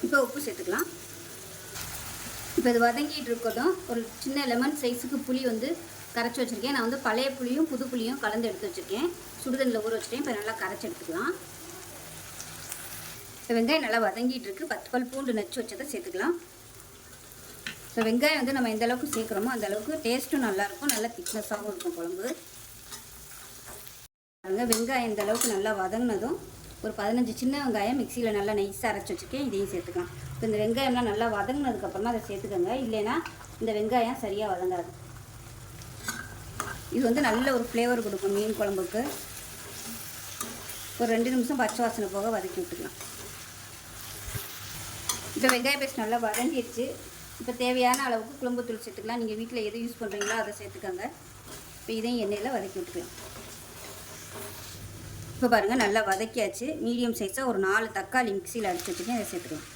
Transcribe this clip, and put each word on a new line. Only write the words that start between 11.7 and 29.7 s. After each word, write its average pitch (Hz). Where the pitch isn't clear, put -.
இப்போ -
வெங்காயம் 269
நல்லா 226
வதங்கிட்டு 247
இருக்கு. 339
பத்து -
பல் 247
பூண்டு 262
நச்சு -
வச்சதை 262
சேர்த்துக்கலாம். 196
இப்போ 226
வெங்காயம் 277
வந்து 269
நம்ம 247
எந்த 220
அளவுக்கு 247
சேர்க்குறோமோ 220
அந்த 214
அளவுக்கு 220
டேஸ்ட்டும் 254
நல்லாயிருக்கும், 202
நல்ல 226
திக்னஸாகவும் 214
இருக்கும் 175
குழம்பு. 180
பாருங்க, 196
வெங்காயம் 233
இந்த 208
அளவுக்கு 226
நல்லா 208
வதங்கினதும் 220
ஒரு 214
பதினஞ்சு 220
சின்ன 262
வெங்காயம் 226
மிக்சியில் 220
நல்லா 202
நைஸாக 202
அரைச்சி 202
வச்சுருக்கேன், 277
இதையும் 202